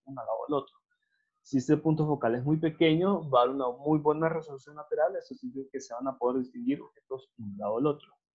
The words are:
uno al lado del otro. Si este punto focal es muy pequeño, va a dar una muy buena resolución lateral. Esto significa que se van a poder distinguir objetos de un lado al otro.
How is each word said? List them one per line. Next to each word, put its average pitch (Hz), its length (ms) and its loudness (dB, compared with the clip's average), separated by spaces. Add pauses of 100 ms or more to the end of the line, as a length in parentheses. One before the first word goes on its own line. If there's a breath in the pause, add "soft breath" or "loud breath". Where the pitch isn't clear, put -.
uno 135 160 -12
al 110 60 -8
lado 113 100 -2 (100)
del 147 60 -2
otro. 135 220 -4 (680)
Si - 160 -2
este 147 180 4
punto 156 300 2
focal 139 300 2
es 123 80 -4
muy 151 140 2
pequeño, 160 760 2
va 123 100 6
a 123 60 6
dar 131 80 -2
una 135 140 -2
muy 143 280 0
buena 151 320 2
resolución 147 460 -8
lateral. 156 400 -2
Esto 165 180 -10
significa 131 380 -12
que 127 100 -8
se - 140 -12
van 135 120 -6
a 131 80 -4
poder 123 280 0
distinguir 127 360 -4
objetos - 560 -14
de 113 100 -12
un 101 120 -10
lado 104 220 -2
al 147 80 2
otro. 143 260 -4 (220)